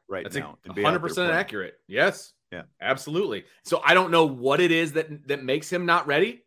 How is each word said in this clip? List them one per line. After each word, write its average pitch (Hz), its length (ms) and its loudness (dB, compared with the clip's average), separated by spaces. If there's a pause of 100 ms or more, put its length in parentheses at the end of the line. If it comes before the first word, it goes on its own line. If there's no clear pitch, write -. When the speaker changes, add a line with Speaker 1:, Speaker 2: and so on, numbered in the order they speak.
Speaker 1:
right 92 160 -8
Speaker 2:
that's 120 140 -10
a - 20 -4
Speaker 1:
now 76 240 -12
and 85 100 -16
be 98 80 -4
out - 20 0
there - 20 0
Speaker 2:
hundred 170 140 2
percent 170 280 -2
Speaker 1:
playing. 165 120 0
Speaker 2:
accurate. 98 340 -8 (140)
Yes. 143 460 -2 (180)
Speaker 1:
Yeah. 87 120 -12 (160)
Speaker 2:
Absolutely. 131 680 -4 (180)
So - 200 -2
I 151 100 6
don't 185 180 4
know 165 140 6
what 135 360 0
it 170 100 4
is 160 220 0
that, 151 340 -6
that 139 160 -4
makes 143 280 -2
him 180 140 -2
not 170 220 2
ready. 180 400 0